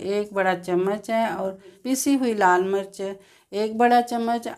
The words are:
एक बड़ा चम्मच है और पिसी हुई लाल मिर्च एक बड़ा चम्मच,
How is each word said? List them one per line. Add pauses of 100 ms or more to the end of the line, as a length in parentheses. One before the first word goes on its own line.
(120)
एक
बड़ा
चम्मच
है
और (260)
पिसी
हुई
लाल
मिर्च
एक
बड़ा
चम्मच,